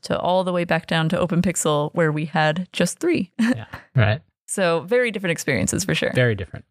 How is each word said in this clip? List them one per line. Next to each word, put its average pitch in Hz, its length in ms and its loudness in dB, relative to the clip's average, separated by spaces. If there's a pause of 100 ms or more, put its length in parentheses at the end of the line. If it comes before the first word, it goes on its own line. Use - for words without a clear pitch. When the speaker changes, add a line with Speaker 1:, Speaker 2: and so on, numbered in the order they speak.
Speaker 1:
to - 140 -2
all 180 280 0
the 180 80 -2
way 175 100 0
back 165 240 -2
down 165 220 0
to 175 100 -2
Open 175 220 0
Pixel, 151 520 0
where 156 200 2
we 151 120 -4
had 156 460 0
just - 280 -2
three. 320 360 0
<laughs> - 40 -20
Speaker 2:
Yeah, 220 260 0 (280)
right. 110 280 2 (260)
Speaker 1:
So 170 340 0
very 233 300 0
different 190 220 -4
experiences - 500 0
for 156 100 0
sure. - 220 0
Speaker 2:
Very 120 200 4
different. - 360 -10